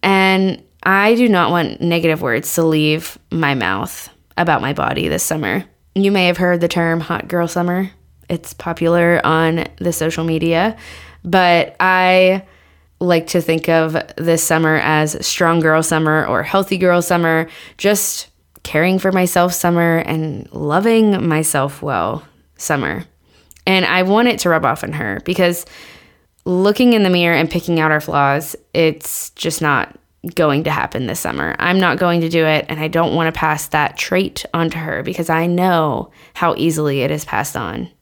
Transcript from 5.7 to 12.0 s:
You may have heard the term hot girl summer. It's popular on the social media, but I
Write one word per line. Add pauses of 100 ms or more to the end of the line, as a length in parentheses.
You
may
have
heard
the
term
hot
girl
summer. (380)
It's
popular
on (100)
the
social
media, (460)
but
I (540)